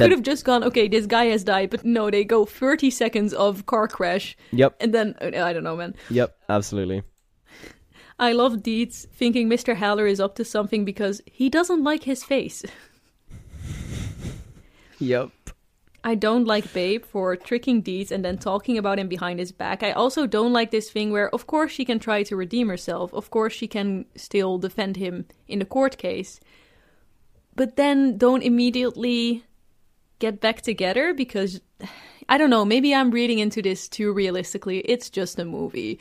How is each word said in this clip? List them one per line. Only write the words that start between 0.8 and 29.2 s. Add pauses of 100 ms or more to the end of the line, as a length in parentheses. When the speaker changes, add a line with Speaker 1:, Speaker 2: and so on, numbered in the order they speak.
Speaker 1:
this
guy
has
died,"
but
no,
they
go
thirty
seconds
of
car
crash. (160)
Speaker 2:
Yep.
Speaker 1:
And
then,
uh,
I
don't
know,
man. (140)
Speaker 2:
Yep, (120)
absolutely. (1160)
Speaker 1:
I
love
Dietz
thinking
Mister
Haller
is
up
to
something
because
he
doesn't
like
his
face.
<laughs> (2250)
Speaker 2:
Yep. (760)
Speaker 1:
I
don't
like
Babe
for
tricking
Dietz
and
then
talking
about
him
behind
his
back.
I
also
don't
like
this
thing
where,
of
course,
she
can
try
to
redeem
herself.
Of
course,
she
can (100)
still
defend
him (220)
in
the
court
case. (1160)
But
then
don't
immediately (760)